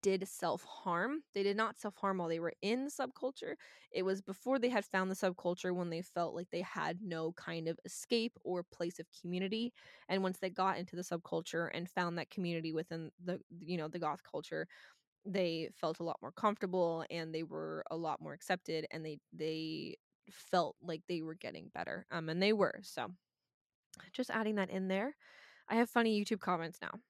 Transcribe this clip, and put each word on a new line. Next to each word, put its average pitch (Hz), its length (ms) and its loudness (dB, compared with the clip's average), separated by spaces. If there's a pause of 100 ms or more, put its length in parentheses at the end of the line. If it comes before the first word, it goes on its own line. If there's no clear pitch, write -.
did 190 240 4
self-harm, 185 960 0 (100)
they 202 80 0
did 202 160 4
not 220 220 2
self-harm 196 400 0
while 170 80 2
they 165 120 2
were 165 220 0
in 247 240 2
the 294 60 -4
subculture. 262 640 -4 (360)
It 185 120 2
was 190 180 2
before 247 380 0
they 240 100 6
had 220 160 2
found 190 240 2
the 190 60 2
subculture 180 580 2
when 180 160 0
they 165 140 -2
felt - 320 -2
like 175 160 -6
they 175 100 0
had 175 400 -2
no 165 300 -2
kind 165 360 -4
of 165 180 -2
escape - 580 0
or 180 180 -2
place 175 380 -6
of 165 80 -10 (120)
community. 190 540 -2 (340)
And 190 140 2
once 185 160 0
they 190 140 -2
got 185 260 2
into 180 180 -6
the 175 60 -4
subculture 170 720 -2
and 175 160 -4
found 175 300 0
that - 100 -4
community 170 420 -2
within 165 380 -4 (140)
the, 175 160 -2 (200)
you 180 180 -2
know, 156 100 -2
the 180 100 -6
goth 151 240 0
culture, - 460 -4 (580)
they 175 480 0
felt 160 260 -2
a 170 40 -4
lot 165 180 -2
more 131 120 -8
comfortable 180 760 2
and 160 240 -4
they 160 80 0
were 156 480 -4
a 160 80 -2
lot 160 240 -2
more 151 120 -8
accepted 165 580 -2
and 160 120 -6
they, 156 140 -6 (160)
they 160 600 -4 (340)
felt - 540 2
like 160 240 -4
they 170 160 0
were 160 100 -6
getting 85 400 -10
better. 85 380 -4
Um, 160 180 -2
and 170 140 2
they 208 100 8
were. 202 300 4
So 127 240 -6 (1080)
just 254 160 -2
adding 220 260 2
that 190 140 2
in 190 180 0
there. 196 280 2 (520)
I 220 100 4
have 233 120 6
funny 220 340 6
YouTube 202 180 0
comments 165 380 0
now. - 120 -6 (180)